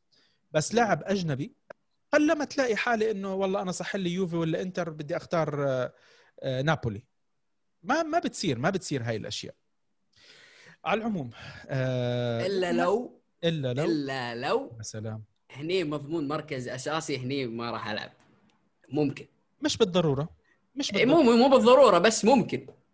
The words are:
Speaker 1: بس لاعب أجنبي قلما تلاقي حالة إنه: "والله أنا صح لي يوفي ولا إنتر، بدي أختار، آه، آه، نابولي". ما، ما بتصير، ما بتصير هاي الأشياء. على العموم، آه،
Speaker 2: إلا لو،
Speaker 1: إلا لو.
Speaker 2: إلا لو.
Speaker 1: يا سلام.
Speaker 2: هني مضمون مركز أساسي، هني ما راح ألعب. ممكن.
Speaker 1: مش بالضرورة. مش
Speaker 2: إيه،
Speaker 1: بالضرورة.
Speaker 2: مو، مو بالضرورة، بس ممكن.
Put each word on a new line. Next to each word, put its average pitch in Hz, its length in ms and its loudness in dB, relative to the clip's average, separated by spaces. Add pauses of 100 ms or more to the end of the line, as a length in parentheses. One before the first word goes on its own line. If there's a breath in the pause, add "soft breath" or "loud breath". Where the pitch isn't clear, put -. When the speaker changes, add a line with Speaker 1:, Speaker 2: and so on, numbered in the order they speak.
(520)
Speaker 1:
بس 156 240 0
لاعب 202 280 2
أجنبي 175 520 -4 (580)
قلما 302 320 4
تلاقي 247 300 0
حالة 220 360 0
إنه: 196 220 -6
"والله 190 280 0
أنا 185 100 -4
صح - 240 -6
لي 180 180 -2
يوفي 175 220 -2
ولا 170 260 0
إنتر، 180 280 -6
بدي 156 280 -6
أختار، 147 500 -2
آه، 127 260 -2 (500 soft breath)
آه، 131 180 -2
نابولي". 135 420 -2 (800)
ما، 285 200 0
ما 320 160 -2
بتصير، 180 400 -4
ما 147 100 0
بتصير 156 340 -4
هاي 117 120 -4
الأشياء. - 400 -10 (1300 soft breath)
على 170 160 0
العموم، 190 280 -4 (380 loud breath)
آه، 123 800 -2
Speaker 2:
إلا 185 260 -2
لو، 180 500 -2 (220)
Speaker 1:
إلا 151 300 -2
لو. 139 120 -2
Speaker 2:
إلا 135 500 -4
لو. 143 420 -4
Speaker 1:
يا 107 60 -14
سلام. 110 400 -10 (280)
Speaker 2:
هني 165 320 -2
مضمون 147 440 -4
مركز 147 400 -6
أساسي، 147 500 -4
هني 131 280 -4
ما 117 260 -6
راح 110 160 -6
ألعب. 104 240 -8 (800)
ممكن. 147 360 -2 (360)
Speaker 1:
مش 294 160 -2
بالضرورة. 170 520 2 (460)
مش 269 180 -6
Speaker 2:
إيه، 202 120 2
Speaker 1:
بالضرورة. 302 180 6
Speaker 2:
مو، 233 80 8 (160)
مو - 100 4
بالضرورة، 233 400 8
بس 196 280 2
ممكن. 214 420 4 (260)